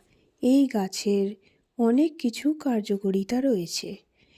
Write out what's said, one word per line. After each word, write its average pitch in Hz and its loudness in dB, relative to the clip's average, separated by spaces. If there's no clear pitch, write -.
এই 262 6
গাছের 202 -2
অনেক 247 4
কিছু 262 -2
কার্যকারিতা 208 -2
রয়েছে। 202 -2